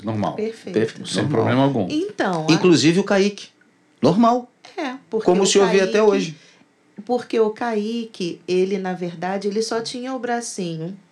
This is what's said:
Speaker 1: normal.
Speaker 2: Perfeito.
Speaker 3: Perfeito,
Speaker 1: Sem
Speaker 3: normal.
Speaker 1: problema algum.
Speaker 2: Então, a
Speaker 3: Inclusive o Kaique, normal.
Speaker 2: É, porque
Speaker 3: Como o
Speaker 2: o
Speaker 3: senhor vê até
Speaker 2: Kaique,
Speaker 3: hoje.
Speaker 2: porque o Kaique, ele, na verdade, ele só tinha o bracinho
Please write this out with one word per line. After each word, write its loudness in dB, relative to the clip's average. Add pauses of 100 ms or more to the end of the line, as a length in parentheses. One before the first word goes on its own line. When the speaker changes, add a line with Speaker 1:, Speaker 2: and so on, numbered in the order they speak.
Speaker 1:
normal. -2
Speaker 2:
Perfeito. -8
Speaker 3:
Perfeito, -2
Speaker 1:
Sem -2
Speaker 3:
normal. 0
Speaker 1:
problema 2
algum. 0
Speaker 2:
Então, -2
a 6
Speaker 3:
Inclusive 4
o 0
Kaique, 0 (540)
normal. 4 (260)
Speaker 2:
É, -6 (140)
porque -2
Speaker 3:
Como 4
o 4
Speaker 2:
o 2
Speaker 3:
senhor 4
vê 4
até 2
Speaker 2:
Kaique, 4
Speaker 3:
hoje. -2 (680)
Speaker 2:
porque -2
o 4
Kaique, -6
ele, 0
na -6
verdade, -6
ele -2
só -4
tinha -10
o -8
bracinho -6 (160)